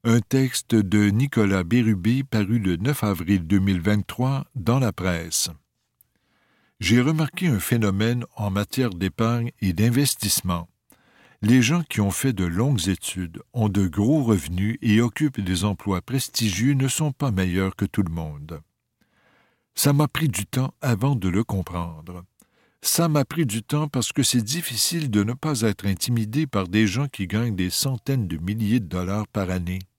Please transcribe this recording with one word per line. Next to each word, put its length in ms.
Un 160
texte 540
de 340
Nicolas 560
Bérubé 580
paru 360
le 180
neuf 260
avril 440
deux 120
mille 220
vingt-trois 640
dans 240
la 140
presse. 560
J'ai 220
remarqué 480
un 100
phénomène 680
en 140
matière 400
d'épargne 600
et 100
d'investissement. 960
Les 220
gens 200
qui 200
ont 80
fait 240
de 100
longues 460
études 500
ont 160
de 180
gros 360
revenus 580
et 180
occupent 400
des 240
emplois 380
prestigieux 720
ne 140
sont 240
pas 180
meilleurs 460
que 100
tout 160
le 100
monde. 480
Ça 200
m'a 120
pris 220
du 160
temps 380
avant 340
de 140
le 140
comprendre. 800
Ça 260
m'a 160
pris 220
du 180
temps 240
parce 240
que 100
c'est 200
difficile 680
de 140
ne 80
pas 300
être 240
intimidé 600
par 220
des 180
gens 220
qui 180
gagnent 300
des 140
centaines 580
de 80
milliers 420
de 80
dollars 400
par 240
année. 300